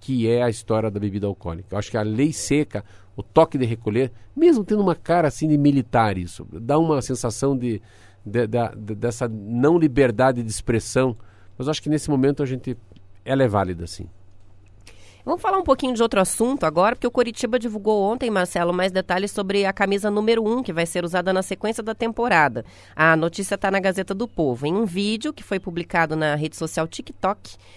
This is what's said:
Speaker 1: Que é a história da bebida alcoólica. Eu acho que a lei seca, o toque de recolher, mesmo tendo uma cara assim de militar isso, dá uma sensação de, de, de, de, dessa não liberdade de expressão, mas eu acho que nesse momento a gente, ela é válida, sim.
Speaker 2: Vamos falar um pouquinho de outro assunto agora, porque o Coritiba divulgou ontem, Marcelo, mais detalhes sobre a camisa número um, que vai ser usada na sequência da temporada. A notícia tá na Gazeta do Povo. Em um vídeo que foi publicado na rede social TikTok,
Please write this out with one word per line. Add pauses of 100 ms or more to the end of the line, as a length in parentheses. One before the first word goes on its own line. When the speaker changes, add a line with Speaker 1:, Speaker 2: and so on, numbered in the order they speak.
Speaker 1:
Que
é
a
história
da
bebida
alcoólica.
Eu
acho
que
a
lei
seca, (320)
o
toque
de
recolher, (220)
mesmo
tendo
uma
cara
assim
de
militar
isso,
dá
uma
sensação
de, (420)
de,
de, (100)
de,
dessa
não
liberdade
de
expressão, (440)
mas
eu
acho
que
nesse
momento
a
gente, (440)
ela
é
válida,
sim. (1160)
Speaker 2:
Vamos
falar
um
pouquinho
de
outro
assunto
agora,
porque
o
Coritiba
divulgou
ontem,
Marcelo,
mais
detalhes
sobre
a
camisa
número
um,
que
vai
ser
usada
na
sequência
da
temporada. (300)
A
notícia
tá
na
Gazeta
do
Povo.
Em
um
vídeo
que
foi
publicado
na
rede
social
TikTok, (200)